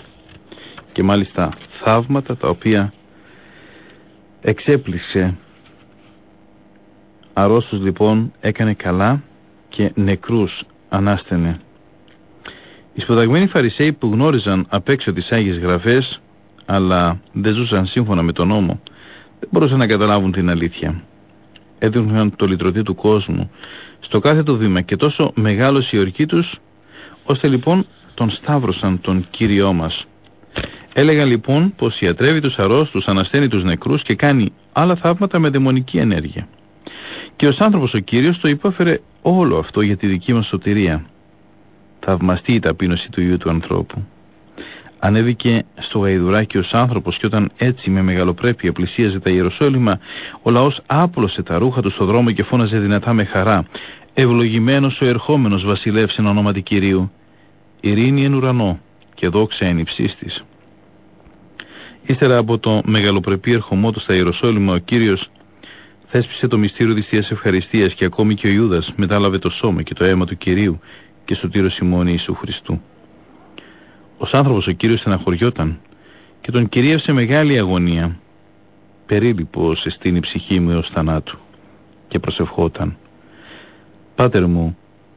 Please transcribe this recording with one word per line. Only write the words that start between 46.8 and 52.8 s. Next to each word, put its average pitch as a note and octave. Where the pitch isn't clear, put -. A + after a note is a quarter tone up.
και -
όταν G#2
έτσι B2
με F#2+
μεγαλοπρέπεια F#2
πλησίαζε F#2+
τα F#2
Ιεροσόλυμα, G2+
ο A#2
λαός C3
άπλωσε C#3+
τα E2+
ρούχα B2
του G2
στο G#2
δρόμο A#2
και G2
φώναζε A2
δυνατά G2+